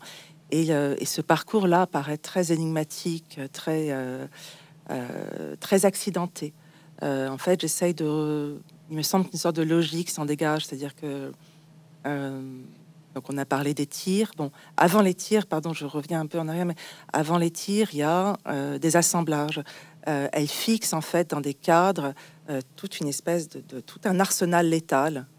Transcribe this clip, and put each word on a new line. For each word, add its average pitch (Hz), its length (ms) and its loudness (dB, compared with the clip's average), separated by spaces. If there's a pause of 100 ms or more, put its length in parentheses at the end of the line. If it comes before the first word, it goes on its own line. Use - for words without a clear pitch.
(520)
et, 160 200 4
euh, 143 280 2
et - 60 -4
ce - 140 -4
parcours-là 175 680 4
paraît 151 300 -2
très 170 340 0
énigmatique, 160 880 -2 (120)
très, 156 380 -2
euh, 131 360 -4 (640)
euh, 123 680 -8
très 196 280 4
accidenté. 175 680 -2 (480)
Euh, 135 260 -2
en 135 100 -6
fait, 180 220 2
j'essaye 175 320 0
de, 151 680 -2 (280)
il 156 80 -6
me 156 60 -2
semble 185 260 2
qu'une 170 100 -8
sorte 170 180 0
de 165 60 2
logique 165 480 2
s'en 151 140 -4
dégage, 151 400 0
c'est-à-dire 139 300 -10
que, 139 380 -8 (760)
euh, 135 540 -6 (540)
donc 131 140 -8
on 139 80 -4
a 139 80 -2
parlé 143 300 0
des 143 120 -2
tirs. 196 500 0
Bon, 143 160 -4 (240)
avant 180 260 6
les 190 100 4
tirs, 208 340 0
pardon, 160 260 -2
je 151 140 -6
reviens 151 340 -4
un 156 60 -4
peu 170 120 -4
en 160 100 -2
arrière, 175 180 -2
mais 170 100 -2 (360)
avant 156 240 2
les 170 140 2
tirs, 202 420 0
il 147 60 -4
y 147 40 2
a, 180 340 2 (100)
euh, 139 320 -2
des 160 180 4
assemblages. 156 640 2 (460)
Euh, 143 260 0
elle 147 160 0
fixe - 440 0
en 160 80 0
fait 170 300 0
dans 147 100 -2
des 143 140 -2
cadres, 170 600 2 (340)
euh, 139 120 -2 (160)
toute - 240 -10
une 156 80 -2
espèce 165 400 -2
de, 135 200 -14
de, 131 120 -10
tout - 240 -18
un 185 160 2
arsenal 175 480 2
létal, 151 580 2 (120)